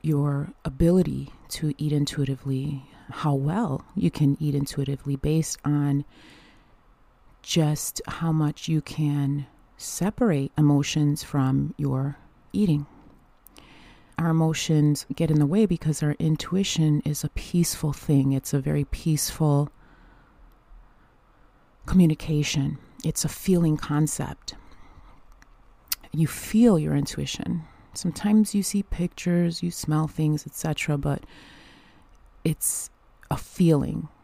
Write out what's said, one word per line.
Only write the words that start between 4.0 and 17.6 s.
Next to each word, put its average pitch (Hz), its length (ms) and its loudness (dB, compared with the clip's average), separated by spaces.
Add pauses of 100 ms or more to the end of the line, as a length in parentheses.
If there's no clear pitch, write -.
can 143 300 2
eat 147 140 -2
intuitively 139 600 -4
based 151 480 -2
on 143 400 0 (1400)
just - 640 -2
how 165 260 -4
much 151 340 -2
you 160 140 0
can 143 680 -2 (300)
separate 175 800 -2
emotions 147 680 2
from 139 540 0
your 139 400 -4 (340)
eating. 160 360 0 (1300)
Our 165 120 0
emotions 156 840 4
get 160 160 0
in 151 100 4
the 147 60 6
way 196 200 4
because 160 360 0
our 147 180 0
intuition 156 840 2
is 147 220 -4
a 143 40 -4
peaceful - 600 -2